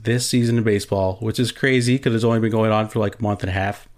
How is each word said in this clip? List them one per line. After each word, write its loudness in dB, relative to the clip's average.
this 0
season 2
in 2
baseball, 0
which -4
is 0
crazy 0
'cause 0
it's 0
only 2
been 0
going 2
on 0
for, -4
like, -4
a -6
month -2
and -6
a -4
half. -4